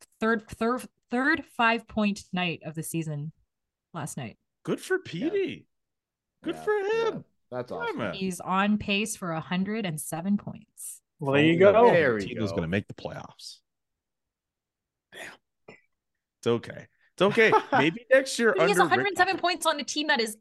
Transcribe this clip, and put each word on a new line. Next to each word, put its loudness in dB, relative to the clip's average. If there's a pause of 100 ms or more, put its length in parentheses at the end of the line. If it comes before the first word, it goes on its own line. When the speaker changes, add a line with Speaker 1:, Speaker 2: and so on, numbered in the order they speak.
(200)
Speaker 1:
Third, 0
third, -2 (240)
third 0 (100)
five-point 0 (100)
night -2
of -10
the -8
season -6 (640)
last -10
night. -12 (260)
Speaker 2:
Good -4
for -2
Petey. -4 (800)
Speaker 3:
Yeah. -6
Speaker 2:
Good -6
Speaker 3:
Yeah, -16
Speaker 2:
for 0
him. 0
Speaker 3:
yeah. -10 (320)
That's -8
Speaker 2:
Yeah, -8
Speaker 3:
awesome. -6
Speaker 2:
man. -2
Speaker 1:
He's -6
on 0
pace -2
for -6
a -4
hundred -4
and -6
seven -2
points. -10 (200)
Speaker 4:
Well, -2
there 6
you 6 (120)
Speaker 2:
Oh, 8
Speaker 4:
go. 8
Speaker 3:
There 4
we -2
Speaker 2:
Tito's -4
Speaker 3:
go. -4
Speaker 2:
gonna -2
make -2
the -10
playoffs. -14 (1500)
Damn. -16 (380)
It's -14
okay. -4 (260)
It's 0
okay. 6 (100)
Speaker 3:
<laughs> -8
Speaker 2:
Maybe 2
next 2
year 4
Speaker 1:
But 4
he 4
has 2
Speaker 2:
under 6
Speaker 1:
a 0
hundred 2
and -4
seven 2
Speaker 2:
Rick -8
Speaker 1:
points -2
on 0
a -4
team -4
that 2
is -4